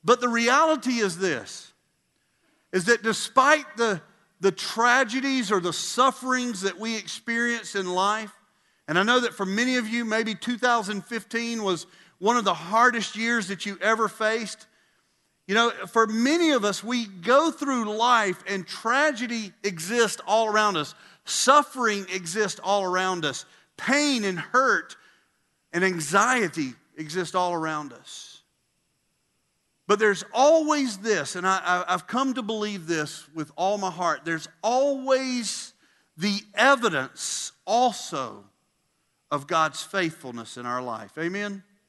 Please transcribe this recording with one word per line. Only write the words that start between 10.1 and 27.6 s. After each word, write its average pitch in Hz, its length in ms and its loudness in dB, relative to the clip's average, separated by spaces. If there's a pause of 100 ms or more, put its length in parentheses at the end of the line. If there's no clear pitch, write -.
two 240 220 -6
thousand 208 480 0
fifteen 233 580 -6
was 185 220 -2 (320)
one 220 180 2
of 233 80 0
the 185 100 2
hardest 220 640 2
years 226 320 -2
that 196 180 -8
you 202 140 -8
ever 220 260 2
faced. 220 600 -4 (800)
You 190 80 -2
know, 233 160 4 (180)
for 226 180 4
many 285 460 2
of 226 120 2
us, 196 180 -2
we 233 240 -4
go 226 440 2
through 240 460 -4
life 220 500 2
and 190 200 -4
tragedy 233 840 -2 (100)
exists 202 640 0
all 220 200 4
around 208 300 4
us. 147 180 -4 (300)
Suffering 240 880 2
exists 190 500 -4
all 196 220 2
around 185 400 0
us. 135 200 -4 (320)
Pain 277 480 0
and 185 140 -2
hurt 233 580 0 (760)
and 175 120 0
anxiety 175 880 0 (220)
exist 160 380 -8
all 180 180 0
around 156 400 -4